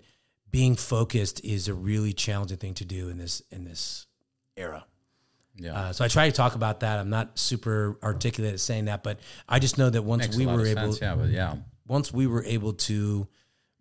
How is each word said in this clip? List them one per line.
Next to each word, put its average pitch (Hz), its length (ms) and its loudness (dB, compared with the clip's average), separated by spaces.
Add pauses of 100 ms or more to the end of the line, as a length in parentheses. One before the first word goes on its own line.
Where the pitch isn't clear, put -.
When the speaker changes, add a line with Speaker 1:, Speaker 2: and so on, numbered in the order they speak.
(500)
Speaker 1:
being 127 260 4
focused 113 680 0
is 98 240 -2
a 101 60 -2
really 104 400 0
challenging 101 440 -2
thing 95 180 -8
to 98 100 -8
do 92 240 -6
in 87 80 -8
this, 85 240 -6 (100)
in 92 120 -12
this - 440 -10 (500)
era. 82 280 -10 (720)
Speaker 2:
Yeah. 85 240 -8
Speaker 1:
Uh, 92 140 -4
so 127 100 -2
I 120 40 2
try 156 220 4
to 131 60 0
talk 123 200 2
about 110 240 -2
that. 107 200 -2
I'm 98 120 -4
not 110 260 -2
super 107 640 -2
articulate 107 520 -2
at 95 60 -6
saying 110 260 -2
that, 104 180 -4
but 104 160 -6 (280)
I 123 120 6
just 135 180 4
know 131 120 6
that 113 140 2
once 117 200 2
Speaker 2:
Makes 110 120 0
a 120 40 2
Speaker 1:
we 131 80 4
Speaker 2:
lot 120 80 2
Speaker 1:
were 117 60 4
Speaker 2:
of 110 60 4
Speaker 1:
able, 107 260 2
Speaker 2:
sense, - 80 -4
yeah, 98 140 0
but - 140 2
yeah. 87 260 0 (300)
Speaker 1:
once 139 260 0
we 131 140 2
were 117 180 2
able 107 300 0
to 104 540 0 (540)